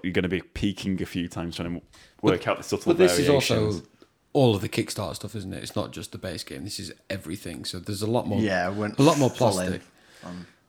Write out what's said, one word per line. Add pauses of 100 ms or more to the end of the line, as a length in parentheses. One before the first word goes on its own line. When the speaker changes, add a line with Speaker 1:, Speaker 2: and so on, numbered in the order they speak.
Speaker 1:
you're
gonna
be
peeking
a
few
times
trying
to (360)
work
Speaker 2:
But,
Speaker 1:
out
the
subtle
Speaker 2:
but
this
Speaker 1:
variations.
Speaker 2:
is
also (460)
all
of
the
Kickstarter
stuff,
isn't
it?
It's
not
just
the
base
game.
This
is (160)
everything.
So
there's
a
lot
more.
Speaker 3:
Yeah,
I
went
Speaker 2:
a
lot
more
Speaker 3:
full
in (120)
Speaker 2:
plastic (420)
Speaker 3:
on (220)